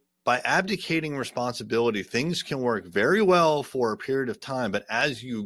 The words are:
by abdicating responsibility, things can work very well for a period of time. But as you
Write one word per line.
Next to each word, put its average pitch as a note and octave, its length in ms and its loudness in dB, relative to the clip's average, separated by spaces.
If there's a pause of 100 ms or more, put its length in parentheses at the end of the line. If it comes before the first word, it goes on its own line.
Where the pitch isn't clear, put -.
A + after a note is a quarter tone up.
(240)
by B2 160 2
abdicating E3 760 -2
responsibility, A#2 840 -2
things D#3 400 -2
can C#3 160 -6
work A#2 260 0
very A2+ 380 2
well E3 400 6
for A#2+ 300 0
a G#2+ 40 -4
period C3+ 320 -2
of G#2 120 -6
time. B2+ 320 -4
But G2+ 180 -2
as A#2+ 320 0
you A#2 240 -6